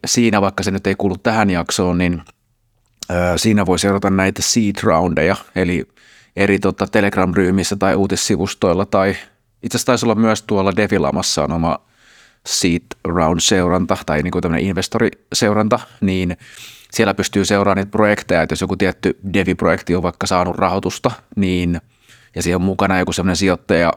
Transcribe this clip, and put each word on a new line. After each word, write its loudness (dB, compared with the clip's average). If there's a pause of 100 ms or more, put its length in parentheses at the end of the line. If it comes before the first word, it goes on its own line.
siinä, 2
vaikka 0
se -2
nyt -4
ei 2
kuulu -2
tähän 0
jaksoon, 0
niin, 0 (920)
ö, 0
siinä 2
voi 2
seurata 0
näitä 0
seed 0
roundeja, 2 (200)
eli -2 (480)
eri, 2
tota, -2
Telegram-ryhmissä 2
tai 2
uutissivustoilla, 0
tai 0 (540)
itse -6
asiassa -6
taisi 0
olla 2
myös 2
tuolla 0
Devilamassa 0
on -2
oma 0 (640)
seed 0 (260)
round-seuranta, 0
tai 0
niinku -4
tämmönen 0
investoriseuranta, -2 (220)
niin 0 (540)
siellä 2
pystyy -2
seuraamaan 2
niitä -4
projekteja, 2
että -2
jos -4
joku -4
tietty -2 (140)
Devi-projekti 0
on -2
vaikka -6
saanut 0
rahoitusta, -2 (240)
niin, 0 (540)
ja -6
siellä 0
on 0
mukana 0
joku -2
semmonen 0
sijoittaja, 2